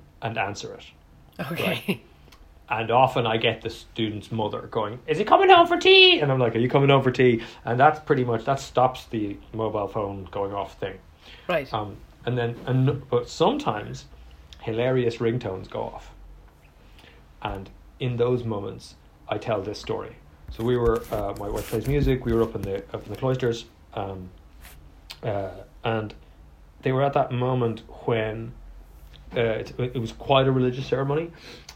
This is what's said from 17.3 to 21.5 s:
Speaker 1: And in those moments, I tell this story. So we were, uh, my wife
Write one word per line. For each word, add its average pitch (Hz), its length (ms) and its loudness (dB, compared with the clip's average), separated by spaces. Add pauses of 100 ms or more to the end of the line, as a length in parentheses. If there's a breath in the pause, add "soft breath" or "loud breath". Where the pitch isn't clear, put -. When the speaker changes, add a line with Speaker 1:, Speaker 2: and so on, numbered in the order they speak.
Speaker 1:
And 98 280 -8 (300)
in 123 180 -4
those 120 280 0
moments, 104 500 -8 (320)
I 107 100 -4
tell 107 240 -2
this 101 180 -8
story. 101 360 -8 (360)
So 113 120 -8
we 123 140 2
were, 113 340 2
uh, 104 280 -4
my 104 100 -6
wife 107 200 -6